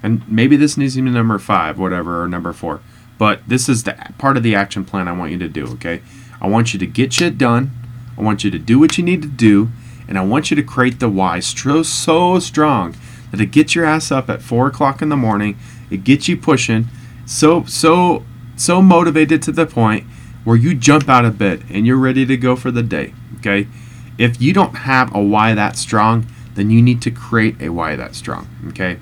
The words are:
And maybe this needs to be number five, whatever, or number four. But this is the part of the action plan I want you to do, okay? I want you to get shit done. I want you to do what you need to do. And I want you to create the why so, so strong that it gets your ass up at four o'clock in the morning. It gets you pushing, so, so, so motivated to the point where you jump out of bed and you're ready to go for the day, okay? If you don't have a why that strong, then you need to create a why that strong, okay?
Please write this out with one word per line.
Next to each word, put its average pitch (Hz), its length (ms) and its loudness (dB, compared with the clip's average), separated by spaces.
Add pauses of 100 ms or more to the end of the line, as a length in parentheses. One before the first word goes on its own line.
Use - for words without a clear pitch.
And 107 240 -2
maybe 120 280 4
this 143 220 2
needs 135 180 -2
to 131 60 -2
be 131 80 0
number 113 280 0
five, 87 400 -2
whatever, 87 460 -4
or 87 40 -4
number 87 260 -6
four. 78 280 -10 (380)
But 104 280 0
this 127 220 0
is 117 140 0
the - 100 -6 (240)
part 135 200 0
of 117 60 0
the 113 120 2
action 98 300 -4
plan 95 220 -6
I 87 40 -6
want 87 200 -6
you 90 80 -6
to 87 80 -6
do, 73 260 -8
okay? 85 280 -8 (380)
I - 80 -4
want 113 260 0
you 98 60 -8
to 92 80 -4
get 127 260 -2
shit 170 240 -2
done. 123 340 0 (460)
I - 40 -8
want 104 220 0
you 104 60 0
to 92 100 -4
do 117 200 2
what 160 180 4
you 180 60 -2
need 175 180 0
to 151 60 -10
do. 113 420 4 (380)
And 95 100 -6
I 95 80 -2
want 127 240 0
you 160 60 2
to 143 80 0
create 123 360 0
the 123 80 0
why 95 320 0
so, 143 440 -2
so 175 560 2
strong 135 560 -2 (340)
that 98 100 -8
it 104 120 0
gets 151 240 2
your 170 100 2
ass 156 260 0
up 131 180 -2
at - 120 -6
four 120 260 0
o'clock 139 340 -2
in 156 60 -2
the 151 80 0
morning. 104 420 0 (320)
It 95 140 -6
gets 139 240 2
you 180 80 0
pushing, 117 520 0 (380)
so, 160 380 2
so, 170 640 2 (320)
so 180 240 2
motivated 160 640 4
to 151 100 -4
the 160 120 2
point 110 380 0 (400)
where 117 140 4
you 147 180 2
jump 143 320 4
out 127 160 6
of 104 140 0
bed 98 320 0
and 104 180 0
you're 127 80 4
ready 131 300 2
to 131 100 0
go 127 220 0
for 127 140 -4
the 120 120 -2
day, 76 300 -4 (240)
okay? 101 300 0 (500)
If 117 240 0
you 127 100 2
don't - 280 2
have 131 360 0
a 104 60 2
why 107 320 2
that 104 240 -2
strong, 113 480 2 (300)
then 101 140 0
you 113 120 6
need 120 220 4
to 117 80 -2
create 113 500 -2
a 73 80 -6
why 82 260 -4
that 62 200 -12
strong, - 340 -10 (180)
okay? 92 340 -6